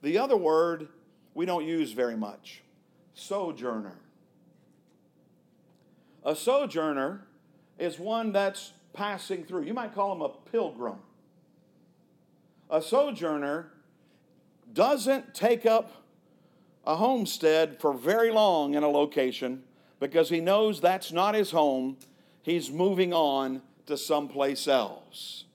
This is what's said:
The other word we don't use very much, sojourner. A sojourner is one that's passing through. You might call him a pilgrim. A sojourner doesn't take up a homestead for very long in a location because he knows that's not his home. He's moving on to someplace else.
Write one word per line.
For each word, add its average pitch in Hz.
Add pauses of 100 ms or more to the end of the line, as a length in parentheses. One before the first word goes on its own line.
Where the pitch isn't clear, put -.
The 151
other 254
word 160 (460)
we 165
don't 175
use 160
very 117
much, - (520)
sojourner. 120 (2250)
A 151
sojourner 165 (520)
is 165
one 220
that's 196 (200)
passing 190
through. 175
You 170
might 233
call 196
him 135
a 143
pilgrim. 120 (1700)
A 160
sojourner 165 (1000)
doesn't 262
take 233
up 226 (960)
a 156
homestead 165
for 147
very 208
long 175
in 147
a 151
location 131 (360)
because 156
he 175
knows 196
that's 175
not 190
his 208
home. 135 (440)
He's 160
moving 180
on 135 (240)
to 147
someplace 139
else. -